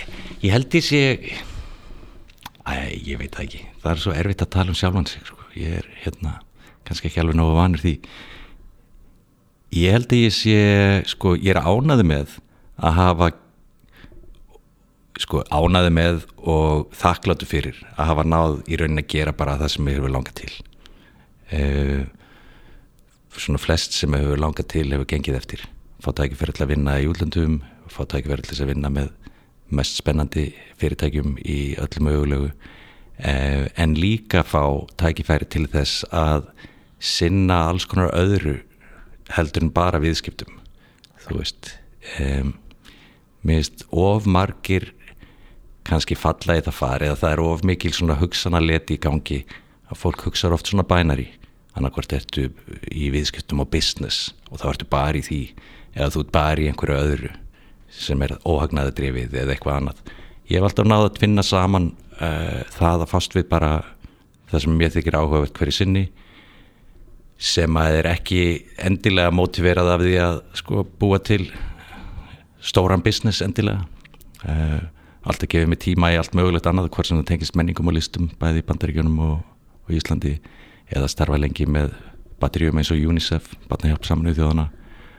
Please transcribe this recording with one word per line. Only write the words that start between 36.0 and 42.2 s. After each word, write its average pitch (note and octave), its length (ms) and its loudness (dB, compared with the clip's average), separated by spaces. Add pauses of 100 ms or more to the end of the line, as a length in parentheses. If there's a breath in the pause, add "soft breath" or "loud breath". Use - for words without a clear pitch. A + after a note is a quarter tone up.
að D2+ 420 0 (460 loud breath)
sinna F2+ 720 2
alls F2+ 200 -2
konar F#2 260 0
öðru F2 460 2 (720 soft breath)
heldur D#2+ 340 0
en D#2 80 2
bara E2+ 260 2
viðskiptum. - 520 -4 (640 soft breath)
Þú - 220 -8
veist, - 320 -10 (460)
em, C#2 340 -2 (920 soft breath)